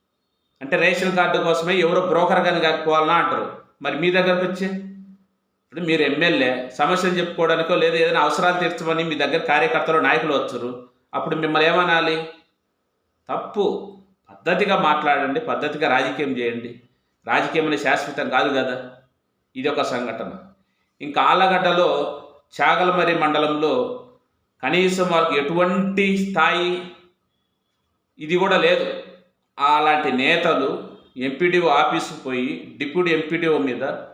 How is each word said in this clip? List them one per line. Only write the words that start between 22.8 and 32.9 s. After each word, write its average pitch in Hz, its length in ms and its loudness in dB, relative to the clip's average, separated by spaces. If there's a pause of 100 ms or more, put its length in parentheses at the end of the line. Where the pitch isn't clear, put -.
మండలంలో 151 880 0 (580)
కనీసం 180 460 2
వాళ్ళకి 160 300 2
ఎటువంటి 196 920 0
స్థాయి 175 520 0 (1400)
ఇది 156 180 -2
కూడా 190 200 2
లేదు. 175 300 2 (720)
అలాంటి 147 540 2
నేతలు 147 720 0 (320)
ఎంపీడీఓ 175 520 0
ఆఫీసుకు 156 520 0
పోయి 131 580 -6
డిప్యూటీ 170 320 0